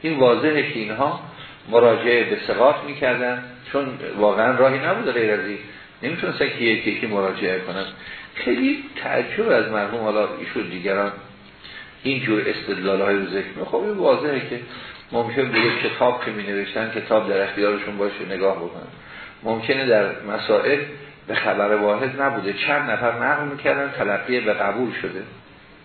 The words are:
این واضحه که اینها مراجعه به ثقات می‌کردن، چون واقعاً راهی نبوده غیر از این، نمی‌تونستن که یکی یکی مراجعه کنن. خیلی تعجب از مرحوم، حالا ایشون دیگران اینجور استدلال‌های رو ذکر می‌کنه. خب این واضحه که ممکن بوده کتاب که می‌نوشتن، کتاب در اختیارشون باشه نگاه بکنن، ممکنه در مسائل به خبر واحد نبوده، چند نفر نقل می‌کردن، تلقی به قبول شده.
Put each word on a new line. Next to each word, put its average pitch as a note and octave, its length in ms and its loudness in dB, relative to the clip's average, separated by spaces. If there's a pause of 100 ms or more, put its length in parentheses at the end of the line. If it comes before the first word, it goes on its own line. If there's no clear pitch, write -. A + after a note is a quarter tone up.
این D#3 160 -2
واضحه C3 440 6
که A#2+ 160 -4
اینها A2+ 420 -2 (480)
مراجعه A#2 560 6
به G2+ 220 0
ثقات A#2+ 280 6 (120)
می‌کردن، B2 580 -2 (280)
چون C3+ 260 -4 (180)
واقعاً G#2 420 4
راهی C3+ 200 6
نبوده F3 340 0
غیر A2+ 200 2
از G#2 80 0
این، G2 180 -6 (440)
نمی‌تونستن D#3 460 -2
که B2 160 -4
یکی A2 260 2
یکی A#2 160 -4
مراجعه F#2+ 540 0
کنن. F#2 240 -6 (500)
خیلی C4 500 0 (120)
تعجب C3 520 -2
از A2+ 200 4
مرحوم، G#2+ 320 -2
حالا G#2+ 280 2 (120)
ایشون G#2+ 220 -6
دیگران G2 500 -2 (920)
اینجور B2+ 440 0
استدلال‌های G2 680 0
رو F#2+ 100 0
ذکر F#2+ 200 -4
می‌کنه. F2 180 -10
خب - 120 -4
این G#3 200 -2
واضحه C#3 440 2
که B2 200 -8 (520)
ممکن A#2 320 0
بوده A2+ 260 2 (120)
کتاب B2 420 2
که A#2 60 -4
می‌نوشتن، G#2 640 -4
کتاب G#2+ 340 2
در G2 140 2
اختیارشون G2+ 540 0
باشه G2+ 340 -4
نگاه F#2+ 260 2
بکنن، E2+ 300 -10 (560)
ممکنه A#2+ 440 0
در G#2 340 4
مسائل G#2+ 580 2 (480)
به A2 80 -6
خبر G#2 400 2
واحد A2+ 480 2
نبوده، G#2+ 300 -2
چند A#2+ 380 -2
نفر A#2+ 340 0
نقل D3 200 0
می‌کردن، C#3 540 -2
تلقی G#2 420 0
به G#2+ 140 0
قبول G#2 380 -2 (100)
شده. F#2 200 -8 (640)